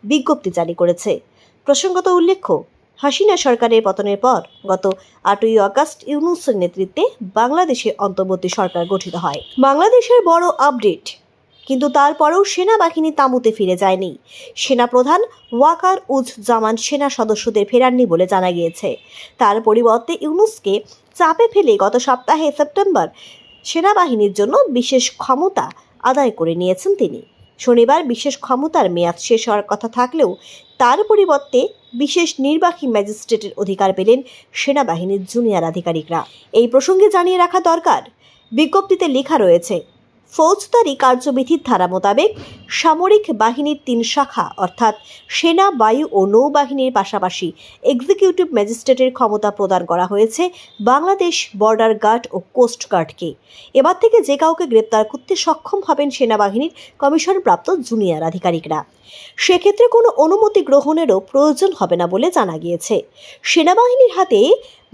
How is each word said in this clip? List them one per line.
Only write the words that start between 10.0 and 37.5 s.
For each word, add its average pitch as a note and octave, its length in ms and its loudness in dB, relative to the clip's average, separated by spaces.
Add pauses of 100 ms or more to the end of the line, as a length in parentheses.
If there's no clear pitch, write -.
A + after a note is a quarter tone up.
বড় E4+ 240 2 (100)
আপডেট, B3 600 -2 (480)
কিন্তু C4+ 220 -2
তারপরেও D4+ 560 2
সেনাবাহিনী F4+ 680 0
তাঁবুতে B3+ 400 0
ফিরে F#3 240 -2
যায়নি। F#3 420 -2 (360)
সেনাপ্রধান B3+ 680 0 (280)
ওয়াকার E4 460 2 (100)
উজ B3+ 320 -2
জামান A3 360 0
সেনা C#4+ 340 -4
সদস্যদের G#3+ 560 -2
ফেরাননি B3 400 2
বলে F3 200 0
জানা F#3 240 0
গিয়েছে। E3+ 460 -6 (420)
তার G#3+ 220 2
পরিবর্তে A#3 600 2
ইউনূসকে E4+ 640 -2 (320)
চাপে E4+ 340 2
ফেলে E4+ 280 2
গত G3+ 200 2
সপ্তাহে C#4 600 0
সেপ্টেম্বর D4+ 520 0 (560)
সেনাবাহিনীর E4 680 0
জন্য G#3 240 -2 (140)
বিশেষ B3 460 0
ক্ষমতা D4+ 540 -2 (300)
আদায় C4 300 0
করে E3 240 -2
নিয়েছেন F#3 400 -2
তিনি। F#3 280 -2 (360)
শনিবার B3 460 4
বিশেষ B3+ 340 -4
ক্ষমতার C4+ 520 -2
মেয়াদ E3+ 280 -2
শেষ A3+ 300 0
হওয়ার G#3 200 0
কথা G#3 200 -6
থাকলেও B3 480 -2 (420)
তার C4 260 2
পরিবর্তে D#4+ 640 2 (240)
বিশেষ D4 460 -2
নির্বাহী D#4+ 480 0
ম্যাজিস্ট্রেটের G#3+ 680 -4
অধিকার F#3+ 360 -2
পেলেন A3 300 2 (300)
সেনাবাহিনীর G3 720 -2
জুনিয়র G#3 400 -2
আধিকারিকরা। E3 600 -6 (280)
এই A#3 160 4
প্রসঙ্গে F4+ 400 4
জানিয়ে F#4 300 2
রাখা F4+ 220 2